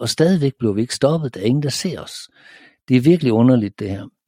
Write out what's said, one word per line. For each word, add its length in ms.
og 80
stadigvæk 500
bliver 160
vi 60
ikke 140
stoppet. 400
Der 60
er 40
ingen, 180
der 80
ser 300
os. 300
Det 80
er 40
virkelig 320
underligt, 460
det 120
her. 160